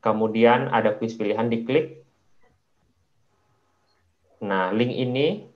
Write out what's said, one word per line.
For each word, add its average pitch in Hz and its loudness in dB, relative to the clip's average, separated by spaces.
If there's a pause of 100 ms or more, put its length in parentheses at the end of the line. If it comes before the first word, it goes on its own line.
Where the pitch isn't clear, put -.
Kemudian 113 2
ada 107 2
kuis - -6
pilihan, 110 -2
diklik. 117 -2 (2500)
Nah, 95 -2
link 113 0
ini 135 -2